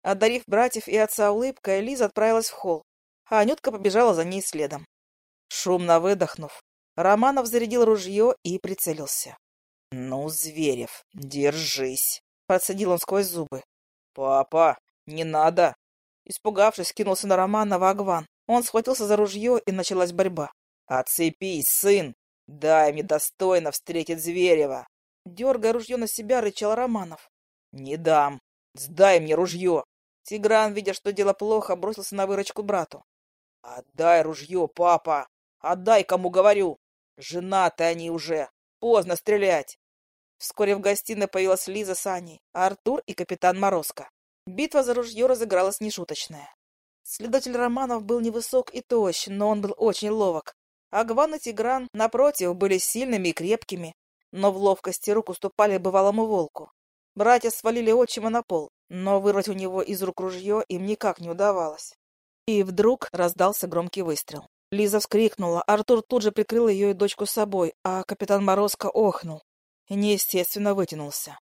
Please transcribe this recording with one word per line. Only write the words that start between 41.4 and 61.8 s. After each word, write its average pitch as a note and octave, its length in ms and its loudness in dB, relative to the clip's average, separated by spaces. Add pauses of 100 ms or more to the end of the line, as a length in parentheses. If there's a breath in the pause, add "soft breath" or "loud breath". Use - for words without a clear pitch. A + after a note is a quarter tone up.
Лиза F#3+ 280 -6
с - 100 -8
Аней, F3 360 -8 (100)
Артур G3 560 -2
и G3 60 -12
капитан F3+ 440 0
Морозко. F#3+ 520 -2 (380)
Битва C4+ 340 0
за A#3+ 120 -2
ружьё A#3 340 -2
разыгралась G3 540 0
нешуточная. D#3+ 760 -10 (480)
Следователь B3 520 -4
Романов A#3+ 480 -2
был A#3 180 -2
невысок A#3 520 -2
и B3 80 -8
тощ, G#3 460 0
но G3+ 220 -2
он G#3+ 120 0
был G3+ 140 -6
очень G#3 340 0
ловок. F#3+ 440 -2 (360)
Агван A#3 460 0
и D4 40 -12
Тигран, A#3+ 540 -4
напротив, A3 640 2
были F#3+ 220 2
сильными G#3+ 520 -2
и D#3+ 40 -2
крепкими, F#3 600 -4 (380)
но G3 220 0
в F#3+ 40 -8
ловкости G3 540 0
рук A3 160 0
уступали G3 500 0
бывалому G3 480 2
волку. F3+ 460 -4 (420)
Братья A#3 360 4
свалили A3+ 420 0
отчима A3+ 380 2
на A#3 120 0
пол, D#3+ 280 -4 (180)
но F#3+ 320 0
вырвать G3 300 2
у G3 40 -6
него F#3+ 280 -4
из F#3+ 200 -4
рук F#3 200 -6
ружьё F#3+ 480 -2
им F#3 160 -6
никак G#3 340 -2
не E3+ 100 -12
удавалось. F3 640 -2 (540)